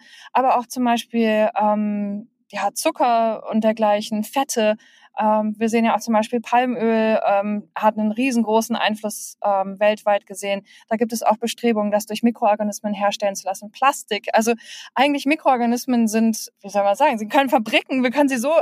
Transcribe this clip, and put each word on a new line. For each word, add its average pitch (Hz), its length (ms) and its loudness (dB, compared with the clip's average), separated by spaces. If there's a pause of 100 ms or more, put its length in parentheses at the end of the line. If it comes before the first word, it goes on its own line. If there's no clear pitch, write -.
(320)
aber 254 260 2
auch 233 80 -6
zum 254 180 -6
Beispiel, 226 720 2
ähm, 208 720 -2 (220)
ja, 202 240 -4
Zucker 233 760 0
und 220 120 0
dergleichen, 214 640 0
Fette. 220 520 0 (420)
Ähm, 214 400 0
wir 226 100 0
sehen 226 160 2
ja 202 120 4
auch 214 40 -2
zum 226 140 -2
Beispiel 220 260 0
Palmöl, 226 840 2
ähm, 208 480 0
hat 214 240 0
einen 214 140 0
riesengroßen 226 640 0
Einfluss, 214 680 -4
ähm, 196 360 -2
weltweit 208 460 0
gesehen. 202 380 -6 (240)
Da 226 80 -2
gibt 233 160 0
es 233 100 -6
auch 214 160 2
Bestrebungen, 220 520 -2
das 208 160 0
durch 214 160 -10
Mikroorganismen 214 720 0
herstellen 202 400 -2
zu 196 120 -12
lassen. 202 260 -8
Plastik, - 600 -2
also 226 220 2 (400)
eigentlich 277 320 0
Mikroorganismen 240 800 0
sind, 220 540 0
wie 202 80 -16
soll 202 160 0
man 202 100 4
sagen, 269 240 2
sie 214 100 -8
können 277 220 2
Fabriken, 269 520 0
wir 247 80 0
können 285 180 2
sie 262 100 -2
so 277 240 -2